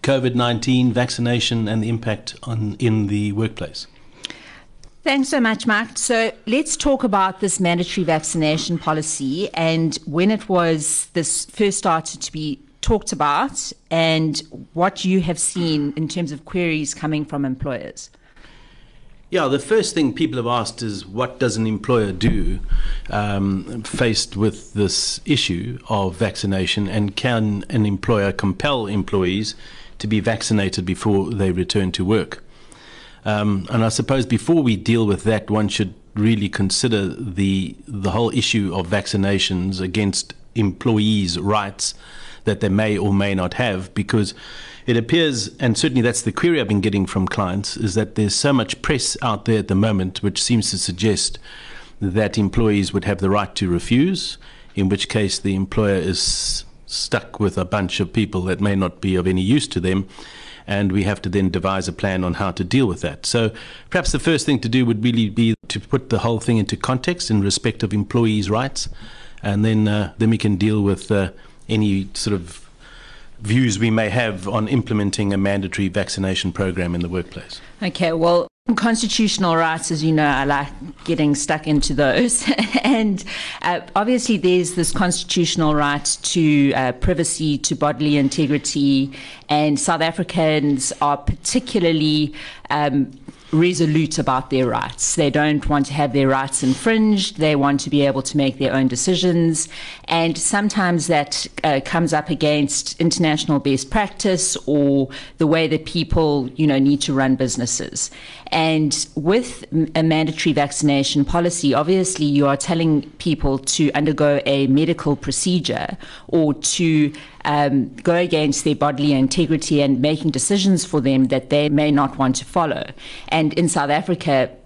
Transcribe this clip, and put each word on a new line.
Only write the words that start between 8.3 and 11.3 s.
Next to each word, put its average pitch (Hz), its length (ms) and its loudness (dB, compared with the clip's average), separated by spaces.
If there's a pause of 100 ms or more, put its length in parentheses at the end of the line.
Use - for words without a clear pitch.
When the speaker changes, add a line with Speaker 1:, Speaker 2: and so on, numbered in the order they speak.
Speaker 2:
policy 156 800 -4
and 165 400 0 (100)
when 175 240 2
it 214 180 -2
was, 165 680 0
this - 320 -2